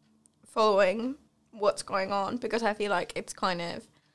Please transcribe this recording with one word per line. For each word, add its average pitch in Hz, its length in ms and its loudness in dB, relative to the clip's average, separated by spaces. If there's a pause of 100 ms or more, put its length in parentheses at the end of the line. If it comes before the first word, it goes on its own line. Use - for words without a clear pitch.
(440)
following 214 720 2 (400)
what's 202 280 0
going 190 280 -2
on, 202 240 -2
because 233 280 -2
I 208 100 2
feel 208 160 -2
like 185 240 -2
it's - 180 -8
kind 180 300 -2
of, 170 240 -10 (280)